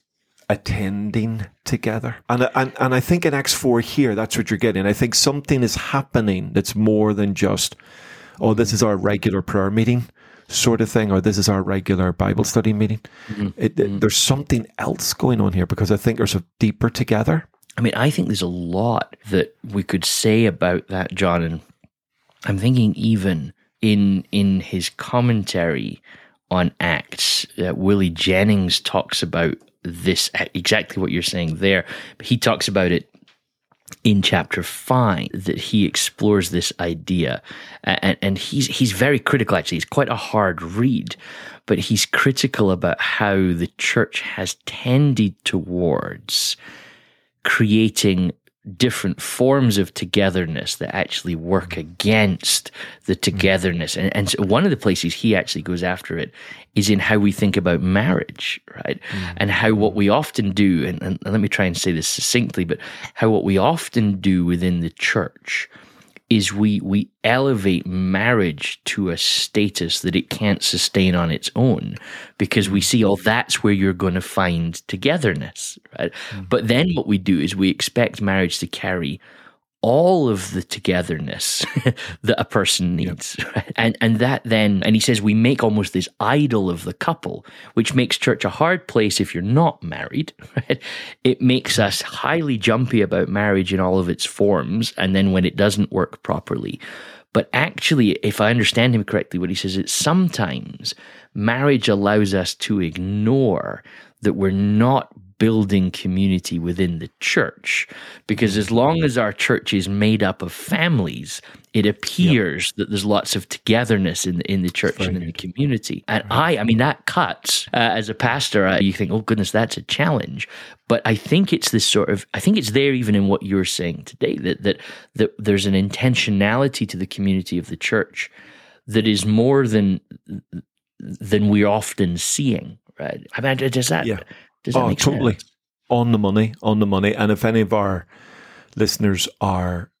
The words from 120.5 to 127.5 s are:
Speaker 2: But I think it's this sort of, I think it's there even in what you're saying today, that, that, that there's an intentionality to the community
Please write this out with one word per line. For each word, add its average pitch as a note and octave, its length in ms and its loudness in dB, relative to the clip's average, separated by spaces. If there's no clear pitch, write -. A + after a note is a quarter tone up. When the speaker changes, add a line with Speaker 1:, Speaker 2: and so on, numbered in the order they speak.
Speaker 2:
But A#2 160 2
I A2+ 100 2
think F#3 380 2
it's - 180 -2
this A2 160 2
sort - 220 2
of, G2+ 240 -2
I G2+ 80 -4
think A#2 160 4
it's A2 140 -2
there C#3 240 2
even A2 200 0
in G2 140 4
what G2 140 2
you're F#2+ 240 0
saying E2+ 380 -6
today, - 340 -4
that, - 240 -4
that, G2 180 0
that - 200 0
there's G2+ 300 2
an G2 80 2
intentionality G#2+ 1160 0
to - 80 -10
the F#2+ 100 -4
community F#2+ 520 -2